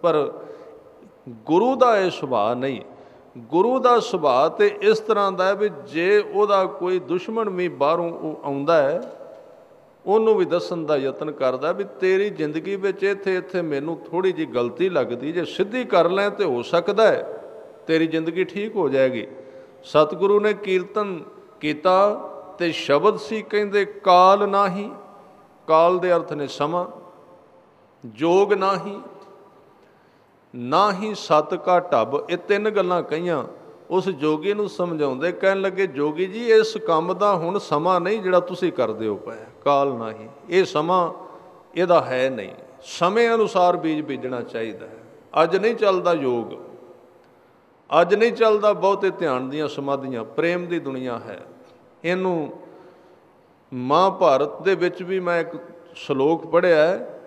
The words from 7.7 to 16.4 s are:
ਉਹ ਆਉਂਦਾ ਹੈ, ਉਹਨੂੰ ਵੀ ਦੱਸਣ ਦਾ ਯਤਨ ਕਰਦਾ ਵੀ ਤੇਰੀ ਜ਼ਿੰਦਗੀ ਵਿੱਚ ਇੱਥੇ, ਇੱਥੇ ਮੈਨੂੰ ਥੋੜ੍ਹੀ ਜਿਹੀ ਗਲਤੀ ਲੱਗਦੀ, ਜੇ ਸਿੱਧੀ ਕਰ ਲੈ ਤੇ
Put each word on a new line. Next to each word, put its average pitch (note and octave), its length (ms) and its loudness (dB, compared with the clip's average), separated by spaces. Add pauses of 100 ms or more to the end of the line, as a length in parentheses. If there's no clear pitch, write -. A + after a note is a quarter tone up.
ਉਹ D#3 320 -10
ਆਉਂਦਾ C#3+ 400 2
ਹੈ, F3+ 300 -2 (920)
ਉਹਨੂੰ A3 300 4
ਵੀ F3+ 100 2
ਦੱਸਣ E3 400 -4
ਦਾ D3 120 2
ਯਤਨ C3+ 340 -4
ਕਰਦਾ C3 400 -2
ਵੀ G3 120 -4
ਤੇਰੀ F#3+ 460 0
ਜ਼ਿੰਦਗੀ D#3+ 460 -6
ਵਿੱਚ F#3+ 280 -4
ਇੱਥੇ, G3 320 0
ਇੱਥੇ F3+ 260 -4
ਮੈਨੂੰ D3+ 380 -4 (120)
ਥੋੜ੍ਹੀ F#3 200 0
ਜਿਹੀ D#3+ 140 -4
ਗਲਤੀ B2 440 -2
ਲੱਗਦੀ, C3 420 -2
ਜੇ E3+ 140 -4
ਸਿੱਧੀ G#3 380 -4
ਕਰ F3 260 4
ਲੈ G3+ 200 0
ਤੇ G3+ 140 -4